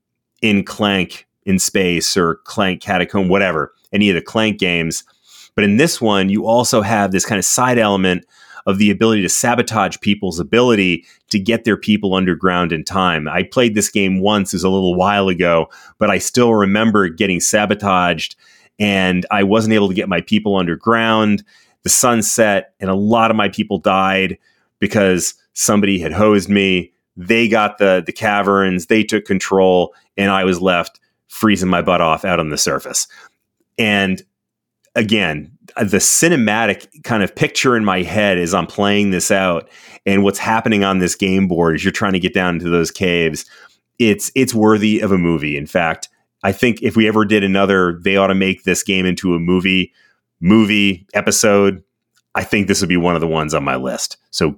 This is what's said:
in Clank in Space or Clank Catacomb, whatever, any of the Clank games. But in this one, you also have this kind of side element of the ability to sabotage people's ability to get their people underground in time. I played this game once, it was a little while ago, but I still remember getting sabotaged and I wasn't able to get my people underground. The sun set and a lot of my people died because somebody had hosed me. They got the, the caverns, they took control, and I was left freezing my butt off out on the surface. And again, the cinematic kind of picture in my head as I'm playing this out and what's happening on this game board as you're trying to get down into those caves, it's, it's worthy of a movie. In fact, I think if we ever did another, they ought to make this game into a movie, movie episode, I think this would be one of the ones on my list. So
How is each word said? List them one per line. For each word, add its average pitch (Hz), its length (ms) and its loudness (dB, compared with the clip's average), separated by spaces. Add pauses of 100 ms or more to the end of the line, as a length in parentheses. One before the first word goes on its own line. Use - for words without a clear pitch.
(420)
in 104 240 0
Clank 98 640 -4 (180)
in 95 140 0
Space 87 580 -2
or 85 280 0
Clank 95 360 -4
Catacomb, 92 480 -2
whatever, 90 440 0 (200)
any 104 160 2
of 95 60 2
the 82 80 -4
Clank 110 380 -2
games. 85 420 -2 (540)
But 104 80 2
in 104 140 2
this 165 220 0
one, 101 280 0
you 101 180 -2
also 117 360 0
have 101 280 0
this 95 160 -2
kind 101 140 -4
of 87 40 -4
side 127 340 0
element 95 460 0 (420)
of 98 120 0
the 104 120 4
ability 107 320 0
to 87 60 -2
sabotage 113 720 -2
people's 98 380 -4
ability 101 640 2 (260)
to 107 100 0
get 113 240 -2
their 104 120 2
people 104 380 -2
underground 90 560 0
in 80 140 -4
time. 87 420 -2
I 85 160 -2
played 120 320 0
this 104 160 -2
game 95 300 0
once, 101 320 0
it 101 40 -4
was 85 80 -4
a 95 40 2
little 95 260 0
while 98 340 0
ago, 85 400 0 (300)
but 107 120 0
I 95 80 0
still 120 360 2
remember 104 540 2
getting 87 320 -2
sabotaged 92 960 -2 (420)
and 95 540 0
I 104 100 0
wasn't 110 320 0
able 101 140 2
to 92 60 -2
get 95 140 -4
my 87 120 -2
people 104 360 -2
underground. 107 840 0 (400)
The - 80 -4
sun 117 320 2
set 104 560 0
and 95 100 -6
a 95 60 0
lot 113 380 2
of 110 40 0
my 101 120 2
people 101 300 -4
died 95 600 0 (400)
because 95 560 0 (200)
somebody 101 440 0
had 80 140 -6
hosed 101 360 2
me. 95 440 0 (240)
They 113 320 0
got 104 300 0
the, 92 280 4
the - 60 -8
caverns, 98 720 0
they 110 160 2
took 104 220 -2
control, 92 680 2 (240)
and 101 140 0
I 95 140 0
was 90 180 0
left 90 380 -2 (260)
freezing 95 420 0
my 87 140 2
butt 87 180 0
off 80 240 0
out 90 140 0
on 80 120 -2
the 73 80 -6
surface. - 500 -4 (720)
And 101 440 0 (720)
again, 95 560 -2 (260)
the 104 220 0
cinematic 110 880 0 (180)
kind 110 180 0
of 90 120 -4
picture 135 420 0
in 110 80 0
my 92 180 0
head 95 360 0
as 85 140 -2
I'm 87 140 0
playing 101 440 0
this 90 200 -2
out 95 380 0 (360)
and 98 180 2
what's 98 160 0
happening 110 460 0
on 98 140 0
this 87 160 0
game 95 340 0
board 82 260 2
as 78 100 -4
you're 92 80 0
trying 98 200 -2
to 92 80 0
get 90 140 -4
down 90 220 0
into 87 120 -6
those 85 220 0
caves, 85 560 -2 (520)
it's, 104 360 0
it's 131 180 0
worthy 107 480 2
of 101 120 0
a 95 60 2
movie. 78 380 -2
In 71 100 -8
fact, 82 420 -2 (340)
I 98 100 0
think 120 300 -2
if 110 140 -2
we 107 120 4
ever 107 160 2
did 101 200 2
another, 95 580 2
they 98 140 0
ought 98 100 4
to 95 80 2
make 95 300 -2
this 90 180 -2
game 92 240 -2
into 90 280 -2
a 85 40 -2
movie, 90 540 0 (480)
movie 101 720 2
episode, 101 680 2 (520)
I 98 100 -4
think 104 220 -2
this 98 140 0
would 95 80 -2
be 90 80 2
one 87 180 2
of 82 60 0
the 82 80 -2
ones 78 240 -4
on 76 100 -2
my 67 140 -4
list. - 400 -8 (140)
So 78 280 -2